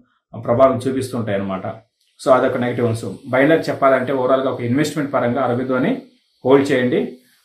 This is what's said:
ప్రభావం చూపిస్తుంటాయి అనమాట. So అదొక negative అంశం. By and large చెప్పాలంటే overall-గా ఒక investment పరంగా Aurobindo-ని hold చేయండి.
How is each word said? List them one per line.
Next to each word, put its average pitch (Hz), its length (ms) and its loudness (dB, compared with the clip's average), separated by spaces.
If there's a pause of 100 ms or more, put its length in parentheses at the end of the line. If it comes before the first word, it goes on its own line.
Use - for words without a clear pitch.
(460)
ప్రభావం 123 420 4
చూపిస్తుంటాయి 117 520 -4
అనమాట. 98 280 -6 (580)
So 147 60 4
అదొక 127 260 4
negative 120 300 -2
అంశం. 101 300 -6 (120)
By 127 100 2
and 143 120 4
large 156 180 0
చెప్పాలంటే 135 440 0
overall-గా 131 360 0
ఒక 123 120 -6
investment 139 520 -2
పరంగా 120 340 -2
Aurobindo-ని 131 540 -2 (440)
hold 139 260 4
చేయండి. 131 460 -2 (280)